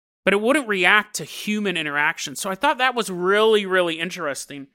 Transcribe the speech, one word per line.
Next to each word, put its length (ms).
But 80
it 80
wouldn't 280
react 480
to 80
human 520
interaction, 600
so 120
I 60
thought 240
that 160
was 160
really, 560
really 340
interesting. 760